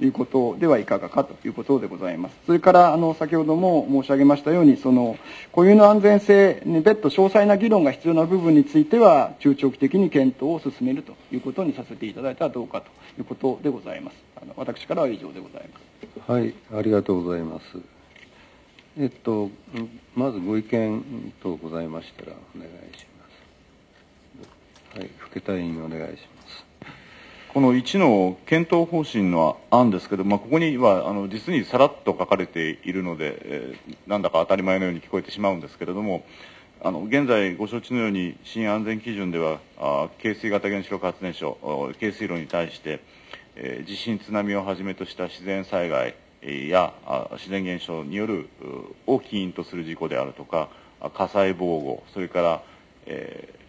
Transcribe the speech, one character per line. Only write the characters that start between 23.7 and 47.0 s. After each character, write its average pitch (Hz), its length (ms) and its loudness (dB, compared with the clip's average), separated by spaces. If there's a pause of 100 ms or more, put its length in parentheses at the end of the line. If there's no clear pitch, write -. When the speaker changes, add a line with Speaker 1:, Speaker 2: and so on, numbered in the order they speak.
Speaker 2:
ま - 60 -20 (480)
す。 107 60 -16
は 95 40 -12
い、 95 80 -14 (220)
更 95 80 -12
田 95 160 -6
委 87 60 -4
員 82 200 -8
お 80 60 -10
願 80 120 -10
い 80 180 -12
し - 180 -20
ま - 100 -20
す。 - 200 -20 (880)
Speaker 3:
こ 139 80 2
の 127 120 6
一 127 220 -2
の 101 480 4
検 165 240 0
討 170 180 2
方 165 160 -2
針 101 280 0
の 82 280 2 (120)
案 120 200 6
で 92 80 0
す - 120 -14
け 98 80 -2
ど、 95 60 -2
ま 101 120 2
あ、 - 20 0
こ 113 120 -16
こ 156 80 2
に 156 180 0
は、 101 320 4
あ 101 60 -2
の、 98 160 -6
実 110 240 -6
に 113 100 -2
さ 123 140 0
ら 139 80 6
っ - 80 -2 (100)
と 92 140 0
書 87 80 -4
か 98 100 2
れ 90 100 -2
て 80 380 -6
い 92 80 -6
る 92 100 -4
の 87 140 -6
で、 76 280 -8
え 65 320 -10 (120)
ー、 - 80 -16 (100)
な 104 120 -2
ん 98 40 -4
だ 85 60 0
か 80 120 2
当 85 40 2
た 95 120 2
り 98 60 -2
前 95 160 0
の 92 60 -2
よ 90 60 -2
う - 20 -4
に 82 80 -8
聞 - 80 -20
こ 98 100 -4
え 90 40 -4
て - 80 -18
し 101 100 -12
ま 101 80 -2
う 92 80 -2
ん 82 40 -10
で 71 100 -16
す - 80 -20
け 82 80 -10
れ 90 80 -6
ど 104 80 -6
も、 101 240 -6 (560)
あ 92 80 -4
の、 85 140 -8
現 135 220 -2
在 101 280 0
ご 104 140 -8
承 113 120 -8
知 123 140 -8
の 120 60 -2
よ 110 80 -2
う - 20 -2
に、 92 340 -4
新 110 260 -6
安 107 140 -2
全 110 160 -6
基 117 140 -10
準 95 160 -6
で 85 80 -4
は、 78 220 -4 (180)
あ、 71 320 -4 (100)
軽 110 140 -4
水 110 160 -8
型 101 180 -2
原 101 140 -6
子 - 80 -16
力 92 160 -6
発 90 160 -8
電 90 100 -8
所、 78 300 -8
お、 69 360 -6
軽 104 140 -4
水 107 160 -10
炉 87 80 -6
に 80 100 -10
対 85 260 -4
し - 60 -18
て、 76 220 -10 (560)
え 64 260 -10
ー、 82 60 -18
地 101 80 -12
震、 110 220 -6
津 104 160 -12
波 101 200 -4
を 98 120 -4
は 98 100 -6
じ 95 60 -10
め 95 120 -8
と 92 120 -12
し - 100 -18
た 90 120 -8
自 87 160 -20
然 95 200 -6
災 87 240 -4
害、 64 260 -4 (300)
え 65 40 -14
ー、 71 220 -10
や、 90 220 2 (140)